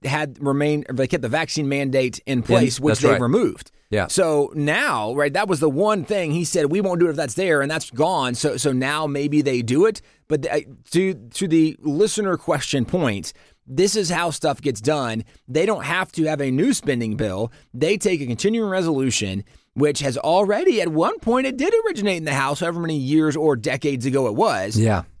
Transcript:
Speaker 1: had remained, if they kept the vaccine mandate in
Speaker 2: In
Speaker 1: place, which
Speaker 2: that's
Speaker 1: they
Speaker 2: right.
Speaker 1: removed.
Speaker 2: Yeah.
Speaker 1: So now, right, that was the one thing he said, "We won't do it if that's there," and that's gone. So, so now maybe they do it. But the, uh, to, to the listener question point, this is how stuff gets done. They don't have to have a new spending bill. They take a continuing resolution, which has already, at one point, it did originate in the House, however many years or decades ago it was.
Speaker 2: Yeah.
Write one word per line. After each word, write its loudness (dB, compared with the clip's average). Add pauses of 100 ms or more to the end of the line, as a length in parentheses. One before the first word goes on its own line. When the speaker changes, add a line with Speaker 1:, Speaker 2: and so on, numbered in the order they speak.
Speaker 1:
had -4
remained, 0
if -6
they 0
kept -2
the -4
vaccine -2
mandate 0
in 0
Speaker 2:
In -2
Speaker 1:
place, 2
which 2
Speaker 2:
that's -2
Speaker 1:
they 6
Speaker 2:
right. 2
Speaker 1:
removed. 0 (200)
Speaker 2:
Yeah. 2
Speaker 1:
So 2
now, 0
right, 2
that 0
was 0
the 4
one 2
thing -2
he 0
said, 0
"We 2
won't 0
do 6
it 0
if -6
that's -4
there," 2
and -2
that's -6
gone. 0
So, -2
so 0
now -2
maybe 0
they 0
do 2
it. 0 (260)
But -2
the, -4
uh, 0 (320)
to, 2
to -8
the 2
listener 0
question -2
point, -2 (360)
this 0
is 0
how -2
stuff -2
gets -4
done. -2 (240)
They 0
don't -2
have -2
to 0
have 0
a 0
new 2
spending -2
bill. -4 (220)
They 0
take 0
a -8
continuing 0
resolution, -2 (300)
which 0
has -4
already, 2
at -2
one 0
point, 0
it -4
did 0 (120)
originate -2
in -6
the -2
House, 0
however -2
many -2
years 2
or 2
decades -4
ago 0
it -2
was. 0
Speaker 2:
Yeah. 2 (180)